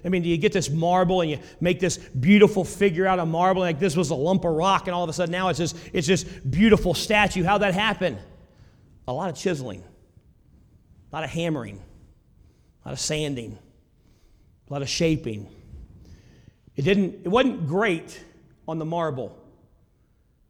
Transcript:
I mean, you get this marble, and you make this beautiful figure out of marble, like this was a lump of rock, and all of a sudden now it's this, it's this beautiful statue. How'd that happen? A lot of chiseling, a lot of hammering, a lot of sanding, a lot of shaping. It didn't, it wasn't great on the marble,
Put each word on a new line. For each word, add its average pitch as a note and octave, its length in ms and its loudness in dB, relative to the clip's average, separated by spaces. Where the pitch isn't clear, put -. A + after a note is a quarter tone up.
I E3+ 60 -6
mean, F3+ 160 0
you E3+ 140 0
get G3 120 2
this E3+ 200 -2
marble, F3 500 2
and D#3+ 100 0
you C#3 80 -6
make F3 180 0
this F#3 200 -2
beautiful G3 640 6
figure F#3+ 420 0
out F#3+ 120 2
of E3 100 -2
marble, F3+ 320 2
like E3+ 180 0
this D#3+ 180 0
was E3+ 120 2
a D#3+ 60 -2
lump E3 320 2
of E3+ 80 2
rock, F3+ 320 2
and F3+ 80 -4
all F3 100 -2
of D#3+ 60 -4
a - 20 -4
sudden F3 180 -2
now F#3 200 0
it's C#3+ 80 -2
this, E3 160 -2
it's C3+ 140 -2
this F3 180 2
beautiful F3+ 680 4
statue. G3+ 500 2
How'd G3 160 4
that G3 140 2
happen? F#3 440 -2
A B2+ 60 -4
lot E3 160 -4
of D#3 80 -8
chiseling, B2+ 480 -4
a C#3+ 40 -10
lot D#3+ 60 -8
of D3 60 -8
hammering, C3+ 540 -6
a - 60 -16
lot C3+ 60 -8
of C3+ 40 -8
sanding, C#3 600 -6
a - 40 -14
lot C#3+ 80 -6
of C3+ 80 -6
shaping. C3+ 600 -2
It C#3 60 -4
didn't, F#3+ 440 -2
it - 20 -6
wasn't G#3+ 400 0
great F3+ 560 -4
on D#3+ 120 -6
the D#3 80 -6
marble, D#3 520 -6